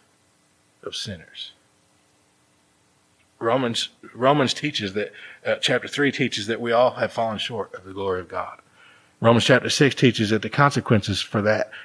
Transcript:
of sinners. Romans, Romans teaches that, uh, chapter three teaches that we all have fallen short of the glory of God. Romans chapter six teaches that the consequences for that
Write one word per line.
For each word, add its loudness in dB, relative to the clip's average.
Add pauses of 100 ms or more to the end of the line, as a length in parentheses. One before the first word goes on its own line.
(840)
of -10
sinners. -14 (1900)
Romans, -2 (260)
Romans 2
teaches -6
that, -4 (340)
uh, 0
chapter -2
three 0
teaches -4
that -4
we -4
all 4
have -4
fallen -4
short -8
of -18
the -18
glory -4
of -16
God. -10 (600)
Romans 6
chapter 4
six 2
teaches 4
that 0
the -8
consequences 2
for -2
that 0 (120)